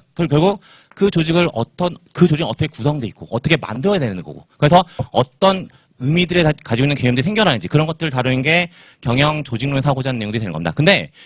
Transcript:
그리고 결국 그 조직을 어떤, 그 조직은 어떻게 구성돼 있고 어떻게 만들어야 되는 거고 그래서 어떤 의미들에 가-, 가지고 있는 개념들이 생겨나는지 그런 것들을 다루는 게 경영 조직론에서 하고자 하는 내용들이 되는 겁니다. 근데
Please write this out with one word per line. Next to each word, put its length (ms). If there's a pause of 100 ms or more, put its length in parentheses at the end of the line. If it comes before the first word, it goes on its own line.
(140)
그리고 160
결국 300 (340)
그 160
조직을 440
어떤, 420 (160)
그 160
조직은 200
어떻게 180
구성돼 420
있고 220
어떻게 260
만들어야 420
되는 240
거고 240 (120)
그래서 260 (280)
어떤 560 (300)
의미들에 440
가-, 100 (100)
가지고 220
있는 120
개념들이 280
생겨나는지 440
그런 180
것들을 240
다루는 320
게 280 (300)
경영 440
조직론에서 440
하고자 220
하는 80
내용들이 220
되는 120
겁니다. 200
근데 380 (160)